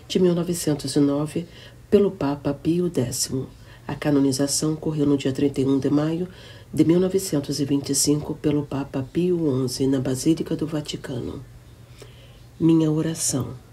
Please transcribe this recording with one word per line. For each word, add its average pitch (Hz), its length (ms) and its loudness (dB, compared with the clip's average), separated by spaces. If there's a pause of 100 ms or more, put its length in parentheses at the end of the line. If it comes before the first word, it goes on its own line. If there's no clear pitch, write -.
de - 100 0
mil 180 160 6
novecentos 170 640 -2
e 151 40 4
nove 147 460 2 (460)
pelo 202 180 6
Papa 143 460 -2
Pio 170 340 0
décimo. 131 560 -2 (420)
A 143 60 -4
canonização 143 800 2
ocorreu 151 320 -2
no 143 100 4
dia 139 160 0
trinta 139 300 0
e 131 40 2
um 135 120 2
de 131 140 0
maio 160 360 0 (460)
de 104 100 4
mil 170 160 4
novecentos 185 600 0
e 143 60 0
vinte 139 260 -2
e - 20 0
cinco 147 400 0
pelo 147 320 -2
Papa 135 480 -6
Pio 170 340 0
onze 131 380 0
na 135 140 2
Basílica 156 560 0
do 156 100 -4
Vaticano. 147 800 -8 (1120)
Minha 160 320 4
oração. 160 640 -2 (200)